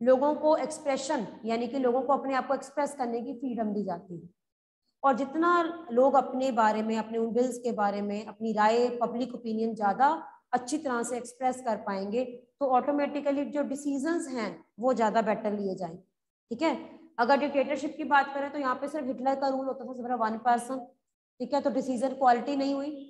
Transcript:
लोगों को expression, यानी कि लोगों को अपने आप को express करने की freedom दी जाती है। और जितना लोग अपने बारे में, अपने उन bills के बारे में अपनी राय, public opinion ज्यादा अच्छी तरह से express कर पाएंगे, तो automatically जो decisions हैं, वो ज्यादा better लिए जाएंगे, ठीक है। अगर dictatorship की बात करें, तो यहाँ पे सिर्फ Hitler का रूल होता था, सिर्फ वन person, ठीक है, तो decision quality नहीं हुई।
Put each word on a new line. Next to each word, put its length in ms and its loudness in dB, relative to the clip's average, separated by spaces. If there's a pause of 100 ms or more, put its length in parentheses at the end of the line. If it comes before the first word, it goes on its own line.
लोगों 340 4
को 220 4
expression, 680 -2 (200)
यानी 220 -2
कि 120 -4
लोगों 220 2
को 120 2
अपने 220 0
आप 120 -2
को 60 0
express 420 -4
करने 260 -4
की 140 -8
freedom 380 -4
दी 100 -2
जाती 340 -8
है। 120 -14 (760)
और 120 6
जितना 460 2 (300)
लोग 240 6
अपने 380 2
बारे 300 4
में, 140 0
अपने 200 -4
उन 160 0
bills 260 2
के 140 -2
बारे 280 0
में 240 -4
अपनी 280 -4
राय, 340 4 (140)
public 340 -2
opinion 400 -2
ज्यादा 360 4 (420)
अच्छी 240 -2
तरह 260 -2
से 140 -4
express 440 -4
कर 160 -2
पाएंगे, 460 -2 (360)
तो 80 0
automatically 800 2
जो 160 -2
decisions 680 -2
हैं, 360 -6 (140)
वो 140 2
ज्यादा 280 4
better 320 0
लिए 220 -4
जाएंगे, 260 -10 (500)
ठीक 100 -6
है। 160 2 (420)
अगर 200 4
dictatorship 580 0
की 80 -6
बात 280 2
करें, 180 -4
तो 80 -6
यहाँ 160 0
पे 120 -6
सिर्फ 200 -6
Hitler 280 0
का 120 -2
रूल 180 -2
होता 200 -6
था, 80 -10
सिर्फ 280 -6
वन 180 0
person, 400 0 (600)
ठीक 140 -4
है, 80 2
तो 100 0
decision 440 -2
quality 400 4
नहीं 180 0
हुई। 160 -4 (200)